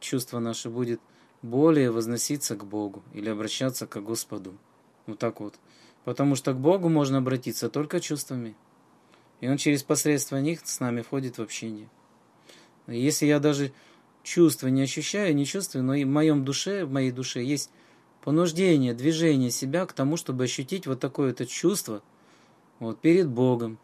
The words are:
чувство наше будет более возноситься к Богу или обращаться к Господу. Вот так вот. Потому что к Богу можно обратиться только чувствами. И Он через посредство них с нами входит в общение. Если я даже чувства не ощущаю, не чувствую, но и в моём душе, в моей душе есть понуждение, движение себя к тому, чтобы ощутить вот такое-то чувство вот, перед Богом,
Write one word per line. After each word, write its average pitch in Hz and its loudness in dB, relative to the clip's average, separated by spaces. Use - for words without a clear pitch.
чувство 127 -6
наше 117 -6
будет 117 -4
более 135 4
возноситься 117 -2
к 104 -12
Богу 101 -6
или 104 -6
обращаться 110 -4
к - -10
Господу. 104 -8
Вот 107 -12
так 117 -4
вот. 104 -12
Потому 139 2
что 135 -2
к 131 -2
Богу 175 4
можно 143 4
обратиться 127 -2
только 151 -4
чувствами. 123 -8
И 120 -4
Он 139 2
через 143 2
посредство 143 0
них 156 -2
с - -6
нами 120 -2
входит 131 -6
в 120 -6
общение. 107 -10
Если 131 0
я 147 6
даже 143 2
чувства 151 4
не 135 4
ощущаю, 156 0
не 143 2
чувствую, 143 -4
но 131 0
и 143 2
в 135 0
моём 147 4
душе, 185 -2
в 135 -6
моей 131 2
душе 127 -6
есть 135 -4
понуждение, 156 4
движение 143 2
себя 151 -2
к - -14
тому, 143 0
чтобы 131 -2
ощутить 139 -4
вот 131 -4
такое-то 131 -2
чувство 147 -2
вот, 113 -8
перед 170 6
Богом, 117 2